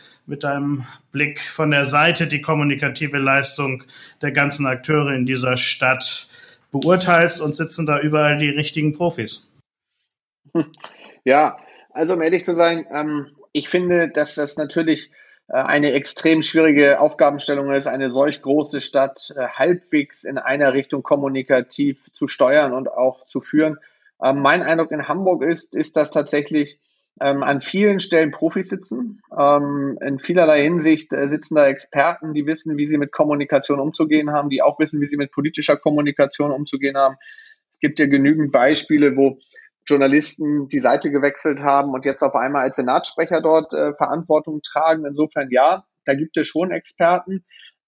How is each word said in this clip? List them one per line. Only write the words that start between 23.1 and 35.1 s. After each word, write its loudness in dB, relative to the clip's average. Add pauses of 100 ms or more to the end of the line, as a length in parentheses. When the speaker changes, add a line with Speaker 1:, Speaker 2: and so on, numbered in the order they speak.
Speaker 2:
zu -8
führen. 0 (440)
Ähm, 0
mein 4
Eindruck 0
in -6
Hamburg 0
ist, -4
ist, -4
dass 0
tatsächlich, -2 (420)
ähm, 0
an 0
vielen 2
Stellen 2
Profis -2
sitzen. -10 (180)
Ähm, 0
in -4
vielerlei 4
Hinsicht, 0
äh, -2
sitzen -6
da 6
Experten, -2
die -2
wissen, -4
wie -2
sie 0
mit -4
Kommunikation -2
umzugehen -2
haben, -2
die -2
auch 2
wissen, -2
wie -2
sie -8